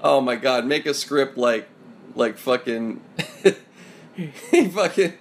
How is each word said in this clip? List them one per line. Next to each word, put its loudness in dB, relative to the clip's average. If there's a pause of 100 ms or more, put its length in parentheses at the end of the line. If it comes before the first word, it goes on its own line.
oh 4
my 0
God, 0
make -2
a -2
script -2
like, 0 (480)
like 0
fucking, -4 (420)
<laughs> -2 (360)
he 4
fucking 0